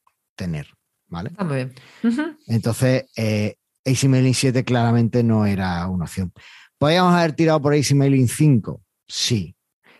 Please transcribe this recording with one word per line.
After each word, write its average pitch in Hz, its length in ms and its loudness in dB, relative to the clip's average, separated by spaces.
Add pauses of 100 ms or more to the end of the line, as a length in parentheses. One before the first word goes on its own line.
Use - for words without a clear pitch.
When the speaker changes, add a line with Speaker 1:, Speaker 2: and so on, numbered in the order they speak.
(360)
Speaker 1:
tener, 78 320 -8 (400)
¿vale? 101 220 -10
Speaker 2:
Está 202 140 -10
muy 147 120 -4
bien. 131 180 -8 (300)
Ujú. 294 320 -2 (120)
Speaker 1:
Entonces, 120 580 0 (100)
eh, 107 400 -2 (300)
Easy 135 220 0
Mailing 131 260 2
siete 127 320 0
claramente 117 580 2
no 110 220 2
era 92 420 -2
una 92 180 -4
opción. 90 280 -8 (440)
Podríamos 175 360 2
haber 170 200 2
tirado 160 280 2
por 143 140 2
Easy 143 200 2
Mailing 135 320 4
cinco, 120 540 0 (260)
sí, - 480 -4 (440)